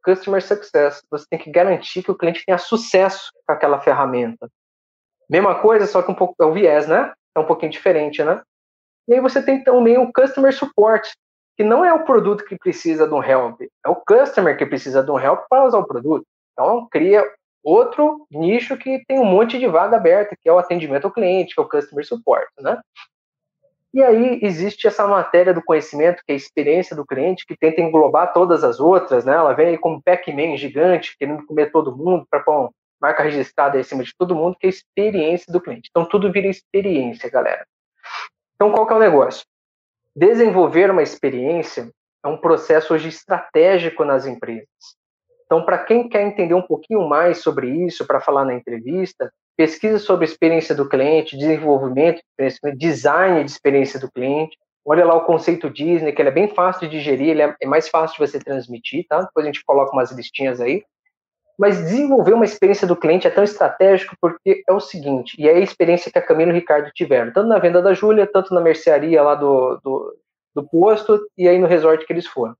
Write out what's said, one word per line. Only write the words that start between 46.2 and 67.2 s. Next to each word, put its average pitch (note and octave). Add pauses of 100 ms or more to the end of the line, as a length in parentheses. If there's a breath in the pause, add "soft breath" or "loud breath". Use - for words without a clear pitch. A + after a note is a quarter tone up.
entender G3+
um F3+
pouquinho F3
mais D#3+
sobre C3 (160)
isso, -
pra C3+
falar C#3
na C3
entrevista, B2 (240)
pesquisa G3
sobre F3+
experiência D#3+
do -
cliente, C#3
desenvolvimento, D3 (560)
design D3+
de C#3
experiência C#3
do C3
cliente. D3 (280)
Olha D#3+
lá E3
o E3
conceito E3
Disney, D#3
que D3+
ele C#3+
é C3+
bem F#3
fácil F3+
de D#3
digerir, C#3+
ele D#3
é, D3
é C#3+
mais D#3
fácil D#3+
de D3
você C#3+
transmitir, B2+
tá? D#3
Depois D#3+
a D3+
gente C#3+
coloca C#3
umas B2+
listinhas B2+
aí. C#3 (760)
Mas G3
desenvolver A3
uma A#3
experiência G3+
do F3
cliente E3+
é E3+
tão G3
estratégico F#3+
porque F3+
é F#3
o G3
seguinte, C#3
e D3
é D#3+
a F3
experiência F3
que -
a E3+
Camila E3
e -
o -
Ricardo D3+
tiveram, B2